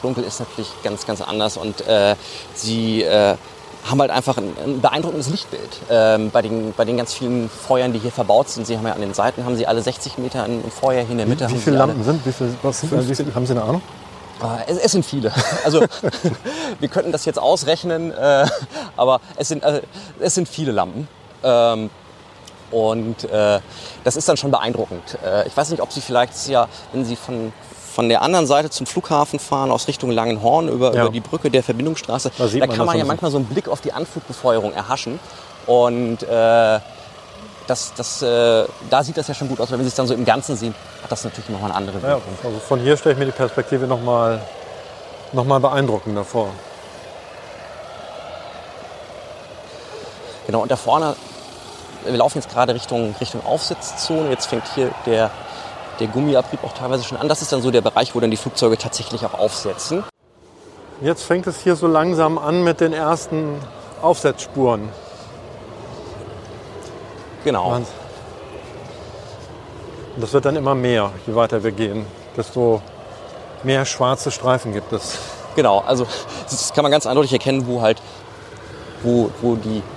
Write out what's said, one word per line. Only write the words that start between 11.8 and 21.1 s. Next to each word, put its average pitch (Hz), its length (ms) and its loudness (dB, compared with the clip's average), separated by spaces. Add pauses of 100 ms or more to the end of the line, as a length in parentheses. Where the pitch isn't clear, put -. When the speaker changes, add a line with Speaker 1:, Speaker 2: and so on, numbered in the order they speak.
Speaker 1:
alle 131 100 4
Speaker 2:
Lampen 113 120 -2
sind? 139 220 0
Wie 131 60 2
viel, 123 280 -2
was 135 200 -2
sind, 165 120 -4
äh, 147 60 2
wie, 127 60 2 (100)
Speaker 1:
fünfzehn. 143 200 -2
Speaker 2:
haben 123 120 0
Sie 127 60 0
eine 120 100 2
Ahnung? 131 180 0 (640)
Speaker 1:
Äh, 117 300 -4
es, 180 60 0
es - 140 4
sind 185 140 4
viele. 117 260 0 (160)
<laughs> - 160 -2
Also 156 160 6 (520)
<laughs> 285 480 -8
wir 143 80 -2
könnten 180 240 0
das 151 120 -2
jetzt 156 140 -2
ausrechnen, 165 720 2
äh, 139 340 6 (500)
aber 127 240 4 (160)
es 147 120 -4
sind, 147 140 -4
äh, 147 180 2 (400)
es 185 140 2
sind 180 140 0
viele 143 240 -2
Lampen. 101 340 -2 (380)